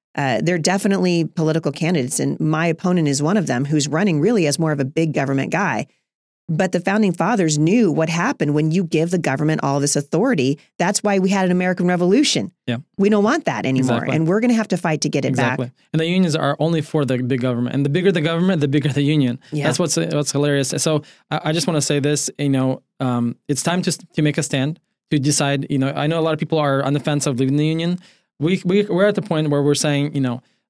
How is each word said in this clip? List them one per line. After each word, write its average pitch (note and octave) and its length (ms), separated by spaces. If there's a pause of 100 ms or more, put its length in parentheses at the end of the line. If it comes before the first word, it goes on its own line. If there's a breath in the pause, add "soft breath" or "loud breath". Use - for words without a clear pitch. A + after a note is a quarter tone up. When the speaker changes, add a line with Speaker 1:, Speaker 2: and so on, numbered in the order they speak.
(160)
Speaker 1:
uh, C3+ 280
they're F3 140
definitely F3+ 640
political D#3 480
candidates. D3+ 480
And C#3 220
my D#3 260
opponent E3+ 400
is C#3+ 160
one F3+ 140
of E3 100
them C3 160
who's C#3+ 240
running D#3+ 320
really F#3 280
as C#3+ 120
more D#3 140
of C#3+ 80
a C3+ 40
big D#3 280
government C3+ 400
guy. D#3+ 340 (600)
But F#3 260
the F3+ 60
founding G3 320
fathers E3+ 460
knew F3 340
what D#3+ 160
happened E3 460
when D3+ 160
you F3+ 140
give D#3+ 260
the F#3 80
government D3+ 460
all C#3 160
this C#3+ 160
authority. D3+ 640 (180 soft breath)
That's F#3+ 240
why G3+ 160
we F#3+ 120
had G3 160
an F3+ 60
American F3+ 360
Revolution. F3+ 640 (160)
Speaker 2:
Yeah. A#2 100 (220)
Speaker 1:
We G3+ 100
don't G#3 140
want C#4+ 220
that A#2 200
anymore. C3 300
Speaker 2:
Exactly. - 200
Speaker 1:
And D#3+ 120
we're G3 140
gonna B3 120
have A3 140
to F3+ 100
fight D#3+ 240
to D#3 80
get C3+ 160
it C3 40
Speaker 2:
Exactly. C3 360
Speaker 1:
back. B2 100 (160)
Speaker 2:
And D#3+ 80
the D#3+ 60
unions F3 300
are C#3+ 240
only D#3+ 220
for D3+ 220
the B2+ 140
big B2 240
government. B2 340
And C#3 80
the C#3 60
bigger D3+ 220
the F3 100
government, E3+ 400
the D3 60
bigger D3+ 220
the C3+ 120
union. C#3 380 (120)
Speaker 1:
Yeah. D3 140
Speaker 2:
That's D#3 140
what's, E3 180
what's D#3+ 340
hilarious. C#3+ 460
So D3+ 240 (300 loud breath)
I, D#3 140
I D#3 60
just E3 140
wanna D#3+ 160
say D3 180
this, D3 380
you C#3+ 120
know, C3 340 (160)
um, A#2+ 380 (100)
it's C#3+ 160
time F3 180
to, F3 100 (220)
to - 80
make D3 160
a D3+ 60
stand, D3 360 (300)
to D#3 80
decide, C#3+ 540
you C#3+ 80
know, C3+ 160
I C#3 100
know E3 140
a - 20
lot D#3+ 120
of D#3 60
people D#3+ 200
are C#3 240
on C#3 100
the D3 60
fence D3 260
of B2+ 140
leaving C3+ 180
the D3+ 80
union, E3 320 (420 soft breath)
we, F3+ 260
we, G3 180
we're F#3+ 240
at G#3 80
the F#3+ 60
point D#3 280
where C#3+ 140
we're D3 120
saying, C#3+ 380
you C#3+ 80
know, B2 200 (280)